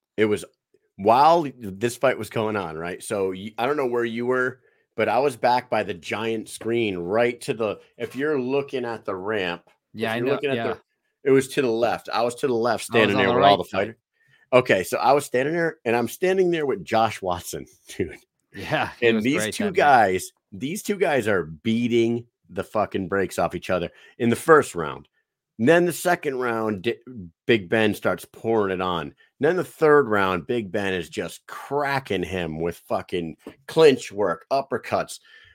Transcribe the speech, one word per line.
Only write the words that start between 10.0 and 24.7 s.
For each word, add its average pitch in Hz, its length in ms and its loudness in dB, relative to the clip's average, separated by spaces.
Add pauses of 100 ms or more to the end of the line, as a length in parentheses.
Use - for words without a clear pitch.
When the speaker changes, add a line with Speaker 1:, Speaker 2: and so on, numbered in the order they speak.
Speaker 1:
if 110 40 -2
Speaker 2:
I 113 40 -4
Speaker 1:
you're 123 100 -2
Speaker 2:
know, 135 60 0
Speaker 1:
looking 139 180 -4
at 131 60 -2
Speaker 2:
yeah. 113 100 -4
Speaker 1:
the, 110 140 -8 (420)
it 139 80 2
was 135 180 4
to - 120 -2
the 127 80 2
left. 113 420 0
I 107 120 0
was 120 120 -2
to 143 120 -4
the 127 60 0
left, 113 400 0
Speaker 2:
I 117 60 4
was 107 80 6
Speaker 1:
standing 101 100 2
Speaker 2:
on 101 60 2
Speaker 1:
there 98 80 4
Speaker 2:
the 90 40 2
Speaker 1:
with 95 80 4
all 98 60 8
Speaker 2:
right 101 80 8
Speaker 1:
the 90 120 -4
Speaker 2:
side. 95 80 -6
Speaker 1:
fighters. 107 180 -4 (580)
Okay, 123 300 4
so - 140 -4
I 127 160 4
was 139 120 2
standing 135 280 -2
there, 170 320 -2
and 117 100 2
I'm 120 140 0
standing 185 420 2
there 156 140 -2
with 104 180 -2
Josh 110 380 0
Watson, 87 440 -6 (120)
<laughs> - 100 -20
dude. - 300 -6 (360)
Speaker 2:
Yeah, 110 360 -4 (100)
he 120 80 4
Speaker 1:
And 113 80 6
Speaker 2:
was 107 80 0
Speaker 1:
these 135 200 0
Speaker 2:
great 107 100 -4
Speaker 1:
two - 120 -4
Speaker 2:
that - 60 0
night. - 60 -4
Speaker 1:
guys, 117 540 4 (200)
these 135 320 -8
two 202 140 -2
guys 151 300 0
are 95 180 0
beating 117 800 0 (240)
the 92 160 -8
fucking 101 420 -2
brakes 95 320 -2
off 85 160 0
each 85 140 -10
other 87 200 -2 (280)
in 120 120 2
the 117 60 2
first 147 400 4